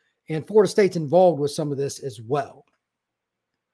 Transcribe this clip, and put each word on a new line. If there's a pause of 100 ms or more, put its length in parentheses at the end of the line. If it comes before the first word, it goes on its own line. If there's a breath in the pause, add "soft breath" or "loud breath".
(300)
And
Florida
State's
involved
with
some
of
this
as
well. (1080)